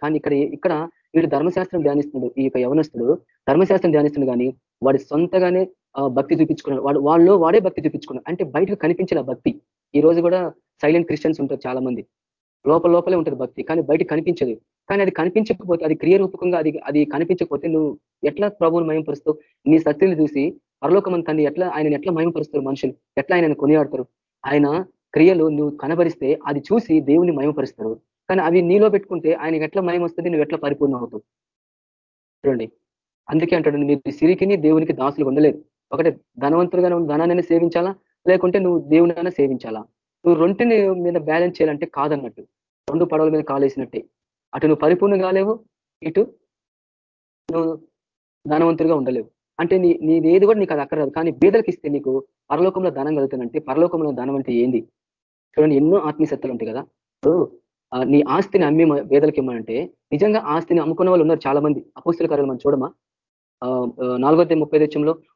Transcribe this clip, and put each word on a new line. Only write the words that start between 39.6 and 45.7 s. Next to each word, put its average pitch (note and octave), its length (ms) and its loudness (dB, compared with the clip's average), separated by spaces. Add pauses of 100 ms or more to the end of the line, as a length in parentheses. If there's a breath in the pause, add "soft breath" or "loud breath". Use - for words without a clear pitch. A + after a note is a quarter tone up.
నువ్వు E3 200 4
రెంటిని G#3 440 2
మీద F3 240 -2
బ్యాలెన్స్ E3+ 480 -2
చేయాలంటే D#3 240 0
కాదన్నట్టు. C#3+ 560 -6 (480)
రెండు E3 160 0
పడవల D#3 240 0
మీద D#3 140 0
కాలేసినట్టే. C3+ 640 -4 (500)
అటు D#3 120 0
నువ్వు D3+ 140 0
పరిపూర్ణం F#3 380 2
కాలేవు, F#3+ 400 -2 (440)